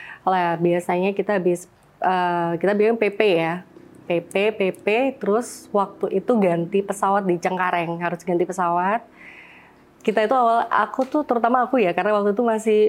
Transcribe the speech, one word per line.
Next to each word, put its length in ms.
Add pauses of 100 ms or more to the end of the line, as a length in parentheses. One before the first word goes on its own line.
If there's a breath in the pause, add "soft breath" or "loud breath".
(260 loud breath)
Lah, 320
biasanya 560
kita 240
habis, 320 (320)
eh, 560
kita 160
bilang 240
P 160
P 80 (160)
ya. 240 (400)
P 180
P, 320
P 100 (140)
P, 120 (280)
terus 560
waktu 480
itu 160
ganti 480
pesawat 400
di 160
Cengkareng, 640
harus 240
ganti 160
pesawat. 560 (1040 loud breath)
Kita 220
itu 100
awal, 320
aku 400
tuh, 160
terutama 400
aku 160
ya, 160
karena 240
waktu 160
itu 80
masih 460